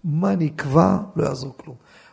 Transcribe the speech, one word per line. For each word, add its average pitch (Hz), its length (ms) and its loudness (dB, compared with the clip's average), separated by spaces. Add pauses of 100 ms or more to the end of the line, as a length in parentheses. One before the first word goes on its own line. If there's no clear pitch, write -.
מה 180 300 0
נקבע? 165 640 2 (180)
לא 160 80 0
יעזור 135 320 -6
כלום. - 200 -18 (360)